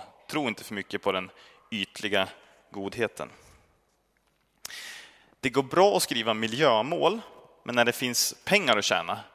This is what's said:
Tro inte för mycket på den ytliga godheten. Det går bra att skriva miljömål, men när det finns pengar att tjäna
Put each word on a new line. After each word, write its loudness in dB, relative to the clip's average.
Tro -2
inte -6
för -12
mycket -8
på 0
den -4
ytliga -2
godheten. -6
Det 0
går 2
bra 6
att 2
skriva 0
miljömål, 2
men -6
när 6
det 2
finns -2
pengar 4
att 0
tjäna 0